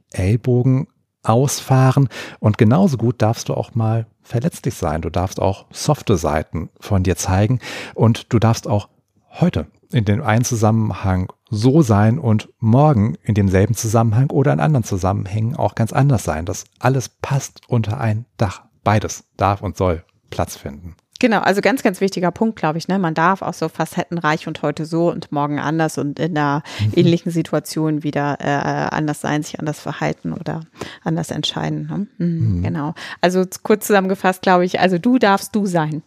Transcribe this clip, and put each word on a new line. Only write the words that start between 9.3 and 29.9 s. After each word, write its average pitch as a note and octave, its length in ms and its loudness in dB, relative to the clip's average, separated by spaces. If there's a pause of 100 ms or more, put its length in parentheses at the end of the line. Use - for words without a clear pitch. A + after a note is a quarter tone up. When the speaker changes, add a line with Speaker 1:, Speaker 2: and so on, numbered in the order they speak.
Speaker 1:
heute D#3 280 0 (240)
in A2 140 2
dem G#2 180 2
einen A2 200 2
Zusammenhang G#2+ 880 0 (180)
so B2+ 320 4
sein A2 360 4
und A2 320 0 (100)
morgen A#2+ 640 4
in G#2+ 120 0
demselben G2+ 400 4
Zusammenhang A2+ 560 2
oder C#3+ 220 2
in - 60 0
anderen D3 240 2
Zusammenhängen G2+ 720 -2
auch - 200 -2
ganz A2+ 180 -2
anders C3+ 300 2
sein. D#2 220 -4
Das - 200 -8 (140)
alles C3 300 0
passt - 580 -6
unter A2+ 340 0
ein A2+ 240 -2 (120)
Dach. - 260 -4 (200)
Beides G2+ 420 0 (120)
darf G2 240 0
und F#2 160 -8
soll F2+ 260 0 (260)
Platz - 280 -6
finden. E2+ 380 -14 (240)
Speaker 2:
Genau, A3 200 2
also G3 220 0
ganz, G#3+ 220 0
ganz F#3+ 180 0
wichtiger F3+ 300 -2
Punkt, A3+ 260 -2
glaub D#3 180 -2
ich, E3 140 -8
ne? F#3+ 100 0
Man E3 140 0
darf F3 300 2
auch E3+ 100 -6
so E3 160 -4
facettenreich D#3+ 800 -4
und D#3+ 140 -10
heute D3 240 -2
so E3 260 0
und - 200 -8
morgen D3 280 -2
anders D#3+ 380 -2
und C#3+ 220 -4
in D3 160 -2
einer D3 280 0 (180)
Speaker 1:
Mhm. G#2+ 140 0
Speaker 2:
ähnlichen E3+ 360 4
Situation D#3 720 -2
wieder, C#3+ 380 -2
äh, - 60 -4 (460)
anders D3+ 280 -2
sein, D3+ 220 -2
sich - 160 -12
anders D3 200 -6
verhalten D#3 540 -6